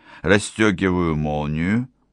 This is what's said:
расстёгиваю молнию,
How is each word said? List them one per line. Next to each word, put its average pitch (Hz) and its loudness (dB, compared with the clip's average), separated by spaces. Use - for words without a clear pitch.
расстёгиваю 92 2
молнию, 78 -2